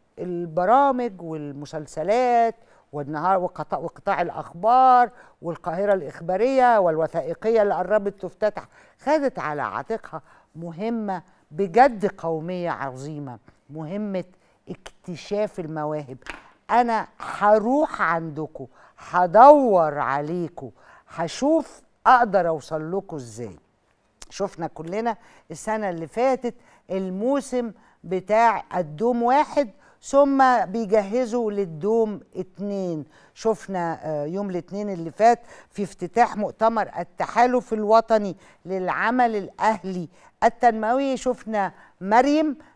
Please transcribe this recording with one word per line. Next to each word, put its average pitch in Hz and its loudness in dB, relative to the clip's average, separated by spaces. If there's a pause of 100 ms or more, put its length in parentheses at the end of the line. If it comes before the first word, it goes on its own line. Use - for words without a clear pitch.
(200)
البرامج 185 0
والمسلسلات 160 -2 (380)
والنهار 151 -2
وقطاع، 165 -6
وقطاع - -6
الأخبار 240 4 (320)
والقاهرة 175 -2
الإخبارية 208 2
والوثائقية 165 0
اللي 202 2
قربت 196 -2
تفتتح، - -6 (320)
خدت 277 0
على 147 -4
عاتقها 131 -8 (340)
مهمة 185 -6 (300)
بجد 196 2
قومية 170 -6
عظيمة، 135 -10 (300)
مهمة 180 -8 (460)
اكتشاف 196 -8
المواهب. 151 -8 (520)
أنا 226 2 (120)
هروح 214 2
عندكم، 160 -4 (300)
هدور 180 6
عليكم، 147 -6 (380)
هشوف 269 -2 (260)
أقدر 208 6
أوصل 160 -4
لكم 190 -8
إزاي. 113 -12 (760)
شفنا 180 -8
كلنا 202 -6 (340)
السنة 214 -6
اللي 165 -8
فاتت 247 -2 (340)
الموسم 220 -4 (320)
بتاع 196 0 (120)
الدوم 196 -2
واحد، 277 2 (340)
ثم 269 4
بيجهزوا 220 -2
للدوم 202 -2 (160)
اتنين. 185 -6 (280)
شفنا، 185 -4
آه، 151 -4
يوم 190 -6
الاثنين 190 -8
اللي 165 -8
فات 233 4 (300)
في 208 -8
افتتاح 202 -2
مؤتمر 214 -2 (100)
التحالف 226 0
الوطني 214 2 (280)
للعمل 190 0
الأهلي 185 -4 (340)
التنموي، 233 2
شفنا 214 -4 (280)
مريم 269 2 (180)